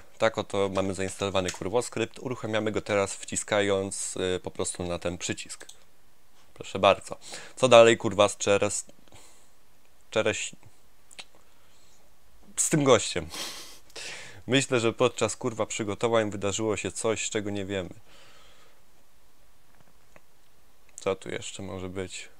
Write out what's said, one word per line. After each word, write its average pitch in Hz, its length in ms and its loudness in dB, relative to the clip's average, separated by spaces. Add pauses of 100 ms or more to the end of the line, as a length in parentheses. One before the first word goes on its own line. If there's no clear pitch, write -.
(180)
tak 110 200 4
oto 98 300 2
mamy 95 260 2
zainstalowany 95 560 0
kurwoskrypt. 110 680 -2
Uruchamiamy 110 540 -2
go 98 80 0
teraz 101 340 2
wciskając, 98 1000 0
y, 92 260 0
po - 80 -6
prostu - 320 -4
na 87 160 -2
ten 87 200 -4
przycisk. - 480 -6 (880)
Proszę - 240 -8
bardzo. - 380 6 (400)
Co 131 120 6
dalej, 117 280 12
kurwa, 101 320 6
z - 80 -2
czeres-, 101 480 4 (1300)
czereś-, 107 420 2 (2000)
z - 120 0
tym 147 160 4
gościem? 95 440 6 (1200)
Myślę, 131 340 4
że 113 120 4
podczas, 120 440 2
kurwa, 110 300 -2
przygotowań 110 640 2
wydarzyło 101 460 0
się - 160 -4
coś, - 380 0
czego 104 200 -2
nie 101 140 -4
wiemy. 92 260 -4 (3000)
Co 98 200 0
tu - 120 -12
jeszcze - 340 -8
może 92 260 -6
być? 90 400 -8 (120)